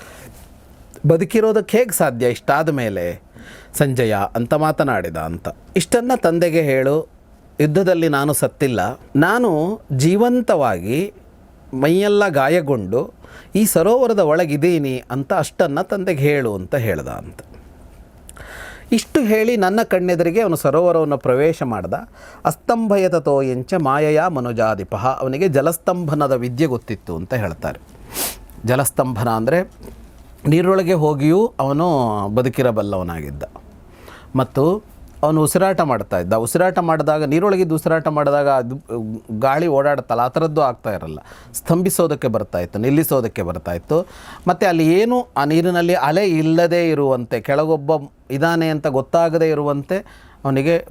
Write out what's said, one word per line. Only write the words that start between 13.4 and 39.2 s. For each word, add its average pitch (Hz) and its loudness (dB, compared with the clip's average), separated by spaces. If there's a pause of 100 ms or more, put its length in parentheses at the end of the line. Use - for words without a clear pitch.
ಈ 214 2
ಸರೋವರದ 220 2
ಒಳಗಿದ್ದೀನಿ 151 0
ಅಂತ 135 -4
ಅಷ್ಟನ್ನ 156 0
ತಂದೆಗೆ 185 -4
ಹೇಳು 139 2
ಅಂತ 92 -6
ಹೇಳ್ದ 92 -2
ಅಂತ. - -12 (1500)
ಇಷ್ಟು 240 0
ಹೇಳಿ 220 2
ನನ್ನ 196 2
ಕಣ್ಣೆದುರಿಗೆ 175 0
ಅವನು 185 2
ಸರೋವರವನ್ನು 156 2
ಪ್ರವೇಶ 139 0
ಮಾಡ್ದ. 104 -4 (500)
ಅಸ್ತಂಭಯತತೋ 180 0
ಎಂಚ 127 -4
ಮಾಯಯ 151 2
ಮನುಜಾಧಿಪಃ, 113 -2
ಅವನಿಗೆ 135 0
ಜಲಸ್ತಂಭನದ 151 0
ವಿದ್ಯೆ 123 0
ಗೊತ್ತಿತ್ತು 113 -8
ಅಂತ 90 -6
ಹೇಳ್ತಾರೆ. 87 -6 (840)
ಜಲಸ್ತಂಭನ 127 -2
ಅಂದ್ರೆ 123 0 (760)
ನೀರೊಳಗೆ 180 4
ಹೋಗಿಯೂ 156 2
ಅವನು 135 0
ಬದುಕಿರಬಲ್ಲವನಾಗಿದ್ದ. 101 -2 (920)
ಮತ್ತು 147 0 (400)
ಅವನು 156 2
ಉಸಿರಾಟ 185 2
ಮಾಡ್ತಾ 117 -2
ಇದ್ದ. 87 -4
ಉಸಿರಾಟ 160 0
ಮಾಡಿದಾಗ, 156 0
ನೀರೊಳಗಿದ್ದು 170 2
ಉಸಿರಾಟ 160 0
ಮಾಡಿದಾಗ 143 2
ಅದು 135 0 (580)